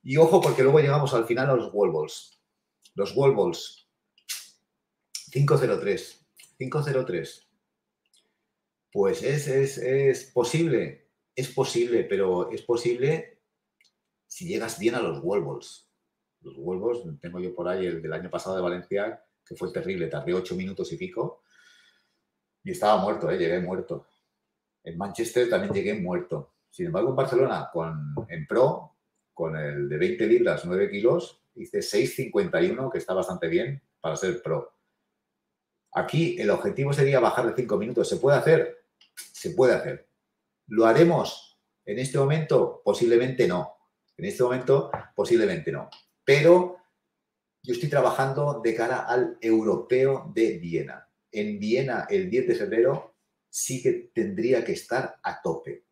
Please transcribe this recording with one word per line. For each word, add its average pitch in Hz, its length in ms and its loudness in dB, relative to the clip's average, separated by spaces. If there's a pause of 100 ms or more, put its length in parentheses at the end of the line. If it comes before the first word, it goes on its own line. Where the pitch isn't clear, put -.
Y 139 140 -2
ojo, 165 240 8
porque 135 200 2
luego 143 180 8
llegamos 139 340 2
al 113 120 2
final 131 240 0
a 131 60 4
los 110 180 -2
wall 98 180 2
balls. - 480 -8 (560)
Los 95 200 -4
wall 135 200 4
balls. - 520 -4 (1300)
Cinco 143 440 2
cero 110 220 2
tres. - 480 -6 (300)
Cinco 139 260 -4
cero 135 240 -2
tres. - 400 -8 (1400)
Pues 101 320 0
es, 139 240 -2
es, 135 300 0
es 135 480 0
posible. 123 800 0 (260)
Es 135 200 -6
posible, 120 500 0
pero 92 480 0
es 113 120 -8
posible 120 760 -2 (880)
si - 180 -16
llegas 113 320 -6
bien 113 180 0
a 120 60 -2
los 80 220 -4
wall 98 180 0
balls. - 460 -12 (540)
Los 85 160 -20
wall 92 220 -6
balls, 98 420 -6
tengo 87 180 -12
yo 90 160 -8
por 87 140 -6
ahí 92 160 -2
el 82 160 -6
del 80 100 -8
año 85 180 -8
pasado 92 280 -6
de 90 40 -2
Valencia, 98 640 -4 (220)
que - 100 -16
fue 92 160 -8
terrible. 87 360 -6
Tardé 73 260 -6
ocho 92 220 -4
minutos 92 360 -8
y 82 60 -10
pico 120 460 -8 (1200)
y 98 80 -10
estaba 104 300 4
muerto, - 300 -2
¿eh? 92 60 0
Llegué 87 240 0
muerto. - 460 -6 (760)
En 85 140 -12
Manchester 113 520 -2
también 101 240 0
llegué 101 200 -2
muerto. 90 640 -6 (140)
Sin - 180 -8
embargo, 110 240 0
en 131 40 -4
Barcelona, 135 560 0
con, 78 420 -6 (140)
en 80 200 -10
pro, 131 500 0 (360)
con 80 220 -6
el 73 320 -4
de 76 100 -4
veinte - 300 0
libras, 87 380 2
nueve 95 240 0
kilos, 117 540 0 (120)
hice - 260 -6
seis - 340 0
cincuenta 87 460 -2
y 180 100 2
uno, 131 180 -4
que - 80 -6
está - 160 -6
bastante 90 340 -2
bien 71 340 -2 (200)
para 78 160 -4
ser 90 240 -4
pro. - 320 -6 (1200)
Aquí - 460 0
el 104 100 2
objetivo 139 440 0
sería 139 260 4
bajar 120 280 2
de 110 60 -2
cinco 104 240 -2
minutos. 110 300 0
¿Se 185 100 -2
puede 139 200 4
hacer? - 480 2 (300)
Se - 360 -12
puede 120 240 6
hacer. 78 340 -8 (580)
¿Lo 110 180 4
haremos 151 760 2 (260)
en 104 140 -6
este 139 180 -4
momento? 143 680 2
Posiblemente 120 640 4
no. - 280 -4 (400)
En - 100 -12
este 101 160 -4
momento, 131 480 2 (240)
posiblemente 98 580 0
no. - 180 -10 (340)
Pero 170 540 6 (840)
yo 123 100 -6
estoy 147 160 -4
trabajando 139 720 0
de 113 100 2
cara 120 260 -2
al 120 420 0
europeo 113 920 2
de 113 260 2
Viena. 82 500 -6 (200)
En 104 300 -6
Viena, 113 500 0
el 92 200 0
diez 123 180 0
de - 80 2
febrero, 117 600 0 (340)
sí - 320 -6
que 120 320 -2
tendría 113 500 0
que - 80 -6
estar - 520 -6
a - 180 -8
tope. - 500 -8